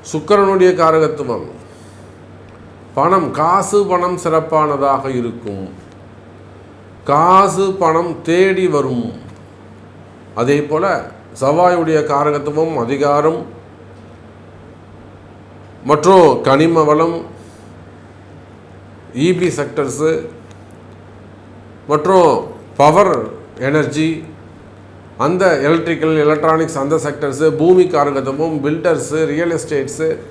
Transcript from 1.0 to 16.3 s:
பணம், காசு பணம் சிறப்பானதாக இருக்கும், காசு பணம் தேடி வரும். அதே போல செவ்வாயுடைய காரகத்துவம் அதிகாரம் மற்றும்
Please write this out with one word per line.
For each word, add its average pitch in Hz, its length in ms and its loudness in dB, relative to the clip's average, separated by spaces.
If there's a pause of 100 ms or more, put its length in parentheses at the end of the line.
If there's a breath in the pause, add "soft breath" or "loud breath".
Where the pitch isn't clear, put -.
பணம், 165 420 0
காசு 190 400 0 (100)
பணம் 180 340 -2
சிறப்பானதாக 151 800 0 (180)
இருக்கும், 101 440 -8 (1400)
காசு 180 560 4 (160)
பணம் 165 320 0 (140)
தேடி 185 480 2
வரும். 123 320 -2 (1300)
அதே 139 160 2 (140)
போல 160 140 -2 (560)
செவ்வாயுடைய 160 580 2 (120)
காரகத்துவம் 147 600 -2 (100)
அதிகாரம் 143 540 0 (2500)
மற்றும் 156 580 6